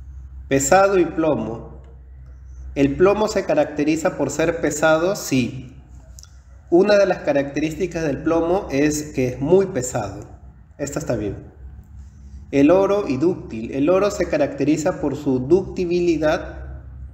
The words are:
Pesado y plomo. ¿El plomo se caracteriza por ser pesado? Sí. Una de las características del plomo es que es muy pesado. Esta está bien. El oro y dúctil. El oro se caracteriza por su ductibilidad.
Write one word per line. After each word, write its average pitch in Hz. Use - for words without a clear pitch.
Pesado 185
y 170
plomo. 123
¿El 139
plomo 202
se 196
caracteriza 151
por 143
ser 160
pesado? 160
Sí. -
Una 202
de 196
las 180
características 151
del 135
plomo 165
es 147
que 127
es 131
muy 185
pesado. 104
Esta 147
está 139
bien. 104
El 143
oro 196
y 127
dúctil. 117
El 143
oro 196
se 175
caracteriza 165
por 139
su 131
ductibilidad. 170